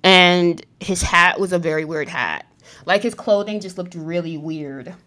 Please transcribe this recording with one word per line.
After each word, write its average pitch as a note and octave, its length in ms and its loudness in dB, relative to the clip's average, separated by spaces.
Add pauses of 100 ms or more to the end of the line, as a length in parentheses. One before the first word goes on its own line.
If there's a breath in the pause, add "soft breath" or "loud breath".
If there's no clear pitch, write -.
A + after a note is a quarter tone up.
And F3+ 600 6 (140)
his F#3 240 -4
hat F3 380 4
was F#3 120 -2
a F3 60 0
very D#3 260 -2
weird D3+ 240 -6
hat. B2 380 -6 (380 loud breath)
Like, G3 180 0
his A#3+ 120 -4
clothing G#3 440 -2
just F#3+ 180 -12
looked F3 200 -10
really E3 420 -6
weird. D3 560 -10 (120)